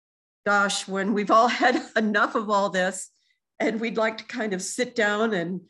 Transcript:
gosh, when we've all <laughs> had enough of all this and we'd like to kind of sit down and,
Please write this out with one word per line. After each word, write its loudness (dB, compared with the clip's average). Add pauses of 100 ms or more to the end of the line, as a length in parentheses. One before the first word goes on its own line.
(460)
gosh, 0
when -2
we've 0
all 8
<laughs> -2
had 2 (140)
enough 2
of -4
all 2
this -4 (500)
and 0
we'd -4
like 0
to -14
kind -6
of -4
sit -6
down 0
and, -4